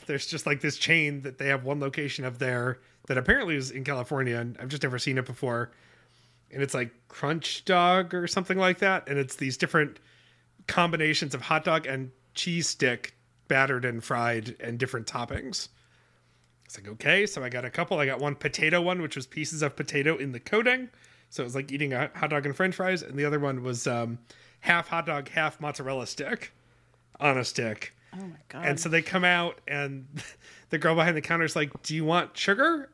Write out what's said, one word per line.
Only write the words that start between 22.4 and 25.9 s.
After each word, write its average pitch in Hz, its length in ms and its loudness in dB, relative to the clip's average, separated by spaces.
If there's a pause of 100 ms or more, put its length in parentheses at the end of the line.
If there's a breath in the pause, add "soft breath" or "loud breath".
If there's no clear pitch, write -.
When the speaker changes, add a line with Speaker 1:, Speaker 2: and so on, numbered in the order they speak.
Speaker 1:
and 139 100 -4
french 185 200 2
fries. 185 260 0
And 135 160 -8
the 143 60 2
other 147 140 2
one 135 240 -2
was, 123 240 -4
um, 117 320 -2 (420 soft breath)
half 170 280 -4
hot 165 180 -4
dog, 143 220 -6
half 156 320 -4
mozzarella 135 460 -8